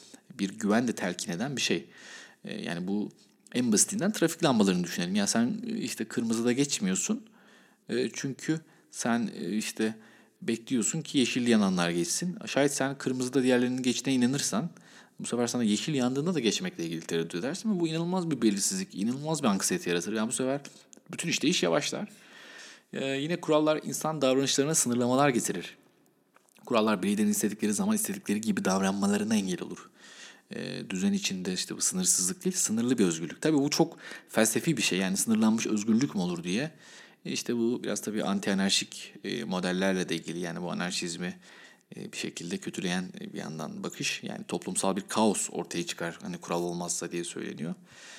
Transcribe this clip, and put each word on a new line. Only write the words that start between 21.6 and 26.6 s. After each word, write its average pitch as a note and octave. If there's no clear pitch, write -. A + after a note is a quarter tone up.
yavaşlar. E3+
Ee, C3+
yine D3
kurallar D#3
insan D#3
davranışlarına C3+
sınırlamalar B2
getirir. -